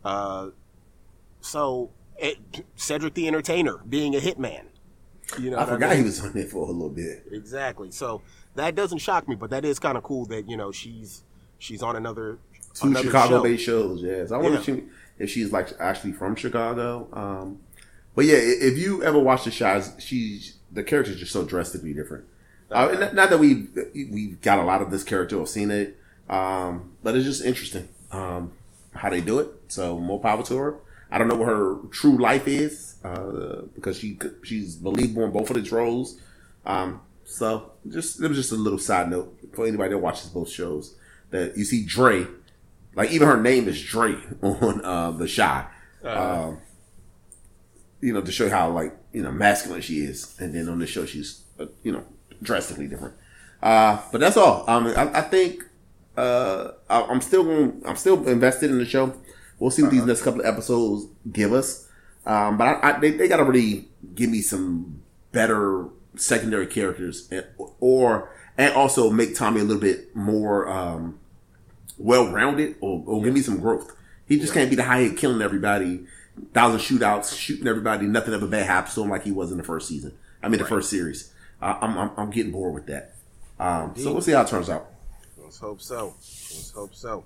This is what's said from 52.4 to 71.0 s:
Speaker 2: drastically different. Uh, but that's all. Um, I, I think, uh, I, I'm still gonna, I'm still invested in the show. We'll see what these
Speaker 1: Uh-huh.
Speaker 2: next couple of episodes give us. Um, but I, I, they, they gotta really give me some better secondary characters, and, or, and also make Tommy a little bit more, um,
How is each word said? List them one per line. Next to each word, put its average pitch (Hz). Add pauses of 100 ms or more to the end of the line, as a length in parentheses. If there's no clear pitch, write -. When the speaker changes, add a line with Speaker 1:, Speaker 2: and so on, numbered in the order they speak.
Speaker 2:
drastically 87
different. 69 (480)
Uh, 110 (100)
but -
that's 202
all. 170
Um, 117
I, 139
I -
think, 180 (520)
uh, 123 (180)
I, 117
I'm 123
still 185
gonna, 156 (140)
I'm -
still 180
invested 127
in 127
the 120
show. 131 (440)
We'll 131
see 151
what 139
these 127
Speaker 1:
Uh-huh. 117
Speaker 2:
next 113
couple 117
of -
episodes 110 (240)
give 104
us. - (360)
Um, 104
but 120
I, 147
I, -
they, 151
they 170
gotta 160
really 117 (260)
give 117
me 110
some 90 (300)
better 104 (280)
secondary 110
characters, 90
and, 92 (320)
or, 127 (220)
and 143
also 135
make 107
Tommy 110
a 101
little 104
bit -
more, 104
um, 85 (800)